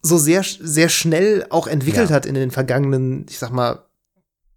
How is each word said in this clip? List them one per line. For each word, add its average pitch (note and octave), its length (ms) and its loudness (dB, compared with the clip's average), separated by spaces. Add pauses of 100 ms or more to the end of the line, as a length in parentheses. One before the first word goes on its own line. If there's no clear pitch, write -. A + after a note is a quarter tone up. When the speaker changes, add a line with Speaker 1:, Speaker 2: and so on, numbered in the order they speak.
Speaker 1:
so E3 160 4
sehr, E3 240 2
sehr D#3+ 460 -2
schnell F3 600 0
auch E3 160 0
entwickelt D#3+ 460 0
Speaker 2:
Ja. D3 40 4
Speaker 1:
hat C#3 120 0
in C#3 80 -4
den C3 160 -2
vergangenen, C3 760 -2
ich - 120 -16
sag A#2+ 120 -8
mal, B2 280 0 (760)